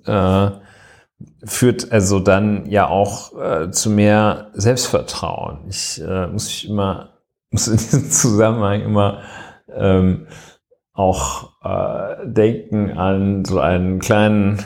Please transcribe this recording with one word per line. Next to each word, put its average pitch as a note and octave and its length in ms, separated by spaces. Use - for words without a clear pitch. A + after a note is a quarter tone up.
äh, G2 440
führt - 480
also G2 280
dann G2 500
ja G2 180
auch, G2+ 520
äh, E2+ 320
zu - 180
mehr G#2 640
Selbstvertrauen. - 1080
Ich, - 320
äh, F2+ 260
muss G2 200
ich - 220
immer, G2 440
<laughs> - 200
muss - 160
in A2 100
diesem - 340
Zusammenhang G#2+ 680
immer, G2+ 380
ähm, F#2 520
auch, - 580
äh, F#2+ 640
denken A2 680
an G2 480
so F#2 140
einen F#2 400
kleinen, G#2 680